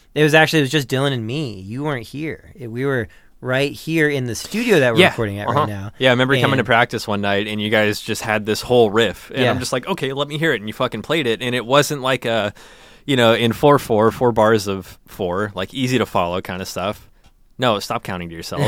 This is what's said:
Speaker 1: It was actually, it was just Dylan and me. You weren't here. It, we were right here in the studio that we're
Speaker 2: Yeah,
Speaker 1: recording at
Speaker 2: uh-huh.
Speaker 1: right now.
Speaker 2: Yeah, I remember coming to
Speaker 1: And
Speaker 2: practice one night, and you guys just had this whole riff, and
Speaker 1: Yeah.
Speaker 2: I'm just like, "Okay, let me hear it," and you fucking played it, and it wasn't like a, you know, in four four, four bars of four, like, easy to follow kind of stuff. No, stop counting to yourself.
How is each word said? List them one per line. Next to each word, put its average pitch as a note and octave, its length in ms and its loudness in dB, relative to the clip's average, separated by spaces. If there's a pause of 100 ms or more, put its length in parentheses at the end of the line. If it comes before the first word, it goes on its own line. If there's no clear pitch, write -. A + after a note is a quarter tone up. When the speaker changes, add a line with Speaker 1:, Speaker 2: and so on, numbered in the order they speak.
(140)
Speaker 1:
It D3+ 80 2
was D3+ 120 4
actually, D#3 260 4
it - 20 2
was C3 80 -2
just C#3 180 -2
Dylan C3+ 240 0
and A#2 140 -6
me. A#2 340 -8
You A2+ 240 -10
weren't C3 220 -6
here. C#3+ 480 -12
It, A#2 140 -14
we A#2+ 160 -6
were C3 240 -2 (320)
right C3+ 320 -2
here D#3+ 380 0
in C3 160 -2
the A2+ 80 -6
studio G#3+ 460 2
that B2 140 4
we're C#3 60 0
Speaker 2:
Yeah, F3+ 100 4
Speaker 1:
recording G#2 280 -4
at G#2 100 -4
Speaker 2:
uh-huh. B2+ 120 0
Speaker 1:
right C#3+ 80 -2
now. G2+ 300 -10
Speaker 2:
Yeah, C3 120 4
I - 20 6
remember B2+ 260 2
coming C3+ 180 2
to C3 40 2
Speaker 1:
And G#2+ 60 -2
Speaker 2:
practice A#2+ 420 2
one G2+ 120 -2
night, G2+ 260 0
and G#2+ 140 -6
you G#2 100 -2
guys G#2+ 300 2
just - 220 -6
had G#2+ 220 0
this G#2+ 160 -2
whole A#2+ 300 4
riff, G2+ 400 0
and C3+ 100 -6
Speaker 1:
Yeah. A#2+ 100 2
Speaker 2:
I'm - 80 -2
just - 140 -6
like, B2+ 140 -4
"Okay, D3+ 260 -4
let C#3 160 -4
me D3 100 -8
hear D#3+ 140 0
it," G#2+ 80 -2
and G#2+ 80 -10
you G#2+ 60 -8
fucking A#2 280 -4
played D3+ 240 -2
it, A2 140 0
and B2 140 -2
it B2 100 -2
wasn't C#3 380 2
like C3 220 -2
a, A2 280 0 (540)
you C#3 100 2
know, A#2 160 6
in A#2 200 2
four C#3+ 260 4
four, A2 320 2
four A#2+ 220 0
bars G#2+ 340 4
of G2 400 -8
four, G2 480 -4
like, F#2+ 180 -6
easy B2+ 260 -2
to G#2 80 0
follow F2+ 360 -2
kind F#2 180 -8
of F#2+ 80 -8
stuff. G2 400 -8 (500)
No, A#2 220 0
stop - 220 -6
counting F2 280 -8
to E2 40 -14
yourself. E2 340 -6